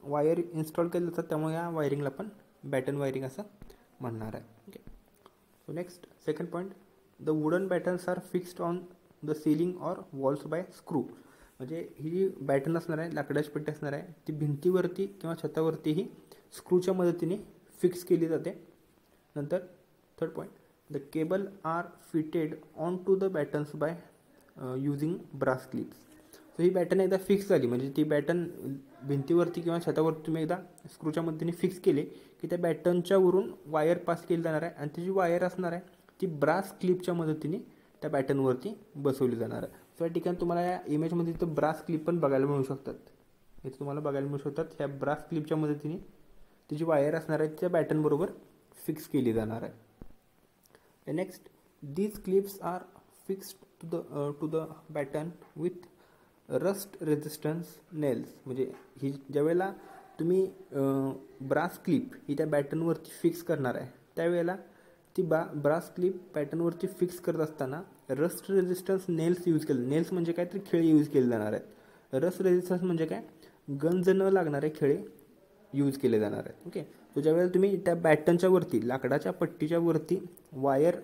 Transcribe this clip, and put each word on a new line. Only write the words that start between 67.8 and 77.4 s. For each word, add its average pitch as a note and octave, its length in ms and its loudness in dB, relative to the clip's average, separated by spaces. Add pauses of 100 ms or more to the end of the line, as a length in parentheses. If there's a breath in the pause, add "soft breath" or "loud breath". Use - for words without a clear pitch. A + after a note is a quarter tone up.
rust E3 420 0
resistance F#3 580 2
nails E3+ 380 2
use D#3 180 4
केले. B2+ 200 2
Nails D#3+ 280 0
म्हणजे E3+ 180 0
काय, F3 140 0
तर F3 120 -8
खिळे E3+ 300 2
यूज D3+ 200 8
केले B2+ 220 4
जाणार G#2+ 240 0
आहेत. G2+ 100 -2 (500 loud breath)
Rust F3 280 0
resistance F3+ 420 4
म्हणजे E3 220 2
काय, F#3+ 180 -6 (600 loud breath)
गंज F3+ 260 4
न F#3+ 120 6
लागणारे D#3+ 480 2
खिळे D3+ 340 2 (720)
यूज C3+ 240 2
केले A2+ 220 4
जाणार G#2 200 0
आहेत. - 280 -12
ओके, - 360 -10 (120)
so D3 60 0
ज्यावेळेला E3+ 320 4